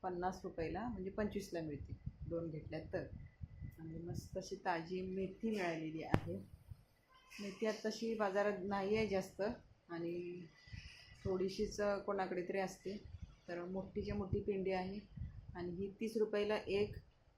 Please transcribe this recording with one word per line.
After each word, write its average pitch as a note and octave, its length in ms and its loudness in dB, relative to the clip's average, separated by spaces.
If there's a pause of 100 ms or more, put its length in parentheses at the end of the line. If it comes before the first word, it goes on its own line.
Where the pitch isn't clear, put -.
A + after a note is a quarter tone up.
पन्नास F3+ 420 0
रुपयाला, E3+ 440 -2
म्हणजे F#3+ 220 -2
पंचवीसला G3 500 0
मिळते D3+ 360 -4 (320)
दोन E3 220 0
घेतल्या D#3 300 -4
तर. D#3+ 240 -2 (760)
आणि D#3+ 200 -6
मस्त F3 400 -6
अशी F#3 180 -6
ताजी F3+ 460 0
मेथी F#3+ 480 -2
मिळालेली D#3+ 520 0
आहे. - 300 2 (1080)
मेथी G3+ 260 0
आता G#3+ 220 2
तशी A3+ 260 0
बाजारात G3+ 380 4 (100)
नाही G3 340 4
आहे A3 100 6
जास्त F#3+ 360 2 (480)
आणि F3 560 -2 (760)
थोडीशीच F#3+ 560 2
कोणाकडे G3 640 2
तरी F#3 160 0
असते. F#3+ 460 -2 (440)
तर F3 160 -4
मोठीच्या F#3+ 500 -2
मोठी G3+ 280 2
पेंडी F#3+ 280 2
आहे F#3+ 300 0 (540)
आणि F3+ 160 -2
ही F#3+ 200 -2 (100)
तीस A3 160 0
रुपयाला G#3+ 400 4
एक G3+ 400 2 (420)